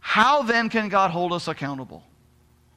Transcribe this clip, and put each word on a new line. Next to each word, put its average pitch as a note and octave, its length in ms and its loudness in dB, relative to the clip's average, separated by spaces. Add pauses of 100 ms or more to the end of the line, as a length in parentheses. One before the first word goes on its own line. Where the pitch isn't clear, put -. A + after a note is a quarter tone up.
how C4+ 380 4
then A#3 240 0
can G#3+ 220 -2
God F#3+ 220 2
hold F3 200 -2
us F3 160 -4
accountable? C#3 560 -10 (720)